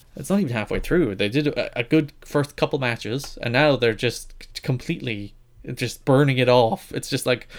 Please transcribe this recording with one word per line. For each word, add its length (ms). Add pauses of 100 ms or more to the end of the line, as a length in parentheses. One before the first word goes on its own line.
(160)
It's 140
not 100
even 140
halfway 260
through. 360
They 140
did 180
a, 320
a 40
good 300 (100)
first 320
couple 220
matches, 640
and 120
now 220
they're 200
just 440
c-, 220
completely 720 (400)
just 320
burning 320
it 100
off. 440
It's 180
just 160
like, 220 (100)